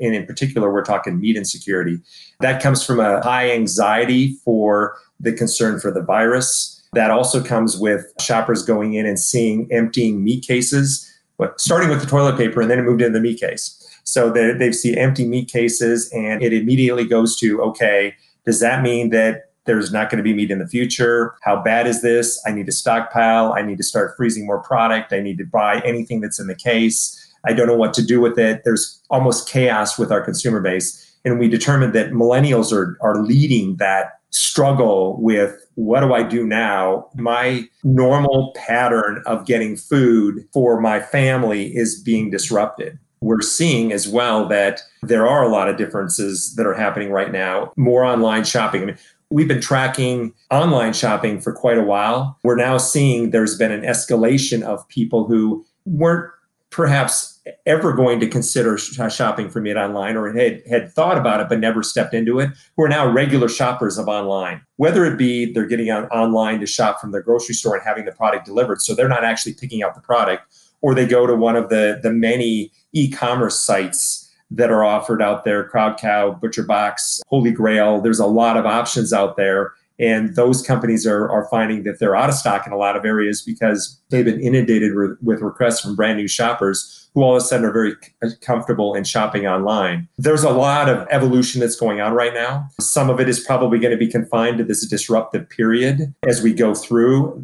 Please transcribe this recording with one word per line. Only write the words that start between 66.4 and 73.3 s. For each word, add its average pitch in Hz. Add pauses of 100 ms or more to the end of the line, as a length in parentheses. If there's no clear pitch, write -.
to 101
shop 107
from 104
their 98
grocery 117
store 113
and 95
having 107
the 95
product 104
delivered, 104
so -
they're 127
not 120
actually 110
picking -
out 98
the -
product, 104 (380)
or 139
they 127
go 120
to 120
one 117
of 117
the, 107
the 113
many 113 (220)
e-commerce 127